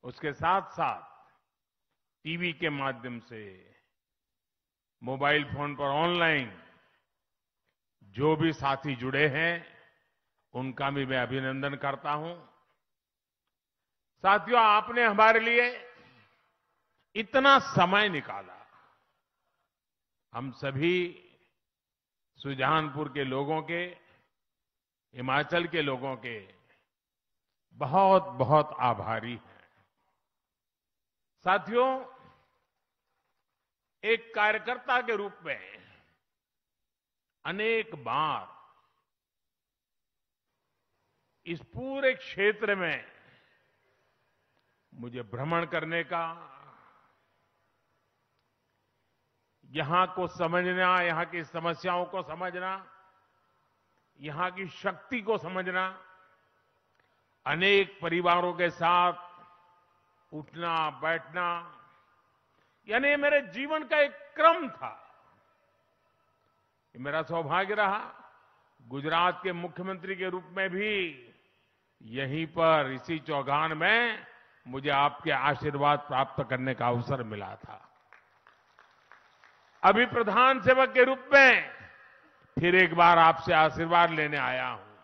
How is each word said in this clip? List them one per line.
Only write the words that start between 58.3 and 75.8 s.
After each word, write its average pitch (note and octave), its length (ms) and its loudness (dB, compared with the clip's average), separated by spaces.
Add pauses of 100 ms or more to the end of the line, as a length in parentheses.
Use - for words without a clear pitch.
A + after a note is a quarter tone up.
के F3 160 0
साथ F3 640 0 (1000)
उठना, D#3+ 560 -4
बैठना, E3 880 -6 (1120)
यानी B3 200 0
ये C#4+ 100 4
मेरे C#4+ 240 2
जीवन C#4 420 -6
का D4+ 140 0
एक C#4+ 140 4
क्रम D#4+ 580 2
था। - 520 -16 (1700)
ये A#2 40 -18
मेरा D3 240 -4
सौभाग्य E3+ 500 -2
रहा, G#3 400 -2 (680)
गुजरात D#3 600 -2
के F#3 100 -4
मुख्यमंत्री F3+ 600 -8
के F#3 140 -6
रूप F3+ 180 -8
में F#3+ 220 -4
भी G3 400 -2 (920)
यहीं C3+ 460 -6
पर, D#3+ 440 2
इसी D#3 280 -8
चौगान D3 580 -2
में G#3+ 480 0 (420)
मुझे C#3 220 -6
आपके D3 420 0
आशीर्वाद C#3+ 680 0